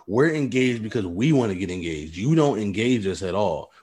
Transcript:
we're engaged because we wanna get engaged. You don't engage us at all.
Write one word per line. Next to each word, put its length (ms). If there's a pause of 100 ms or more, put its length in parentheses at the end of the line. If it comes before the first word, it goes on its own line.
we're 260
engaged 500
because 240
we 260
wanna 220
get 160
engaged. 460
You 180
don't 240
engage 480
us 160
at 120
all. 360 (120)